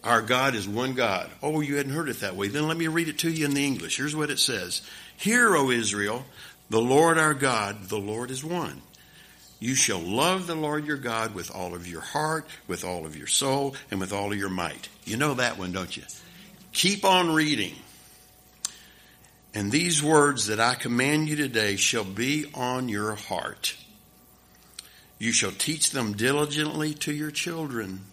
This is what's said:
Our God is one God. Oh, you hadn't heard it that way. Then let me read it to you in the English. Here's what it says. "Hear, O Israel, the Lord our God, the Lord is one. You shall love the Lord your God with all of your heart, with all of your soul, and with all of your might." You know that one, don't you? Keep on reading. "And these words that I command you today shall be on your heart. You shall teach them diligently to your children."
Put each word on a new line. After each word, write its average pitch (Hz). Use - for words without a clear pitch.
Our 113
God 127
is 98
one 123
God. 101
Oh, 151
you 143
hadn't 143
heard 156
it 113
that 95
way. 101
Then 151
let 165
me 165
read 160
it 143
to 165
you 160
in 143
the 143
English. -
Here's 147
what 151
it 123
says. 90
"Hear, 226
O 135
Israel, 110
the 110
Lord 156
our 156
God, 107
the 104
Lord 110
is 131
one. 139
You 123
shall 107
love 151
the 170
Lord 151
your 147
God 113
with 87
all 90
of 87
your 82
heart, 156
with 90
all 90
of 78
your 71
soul, 139
and 98
with 95
all 101
of 104
your 98
might." 87
You 104
know 143
that 123
one, 90
don't 90
you? 76
Keep 196
on 180
reading. 131
"And 104
these 165
words 143
that 107
I 123
command 139
you 151
today 113
shall 104
be 127
on 127
your 107
heart. -
You 113
shall 104
teach 156
them 117
diligently 151
to 151
your 147
children." 120